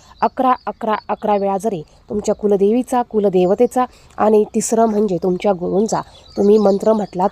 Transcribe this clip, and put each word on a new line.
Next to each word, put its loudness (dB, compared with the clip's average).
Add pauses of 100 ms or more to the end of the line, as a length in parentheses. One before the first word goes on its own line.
(200)
अकरा, 0 (140)
अकरा, -4 (140)
अकरा -2
वेळा -2
जरी -6 (280)
तुमच्या -4
कुलदेवीचा, 0
कुलदेवतेचा 0 (340)
आणि 4 (100)
तिसरं 0
म्हणजे 0
तुमच्या 0
गुरूंचा -2 (360)
तुम्ही 4
मंत्र 2
म्हटला -2